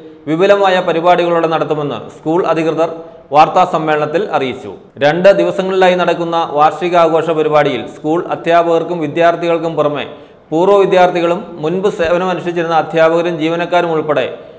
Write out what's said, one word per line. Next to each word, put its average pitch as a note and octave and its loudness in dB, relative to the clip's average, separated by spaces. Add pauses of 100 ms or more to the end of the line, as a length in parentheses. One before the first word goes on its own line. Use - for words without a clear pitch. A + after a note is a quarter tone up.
(280)
വിപുലമായ F#3+ 2
പരിപാടികളോടെ E3+ 0
നടത്തുമെന്ന് D3+ -4
സ്കൂൾ E3+ -2
അധികൃതർ D#3+ -2 (280)
വാർത്താ E3 4
സമ്മേളനത്തിൽ D#3 -2
അറിയിച്ചു. B2 -6 (220)
രണ്ട് E3 4
ദിവസങ്ങളിലായി F#3 2
നടക്കുന്ന E3+ -2
വാർഷികാഘോഷ D#3+ 2
പരിപാടിയിൽ D3+ 0
സ്കൂൾ D#3+ -4
അധ്യാപകർക്കും E3 0
വിദ്യാർത്ഥികൾക്കും E3 0
പുറമെ D3 -4 (320)
പൂർവ്വ F#3 2
വിദ്യാർത്ഥികളും F3 2
മുൻപ് F#3 -2
സേവനം F3 -2
അനുഷ്ഠിച്ചിരുന്ന E3+ -4
അധ്യാപകരും D#3+ 0
ജീവനക്കാരും E3+ 0
ഉൾപ്പെടെ D3 -2 (200)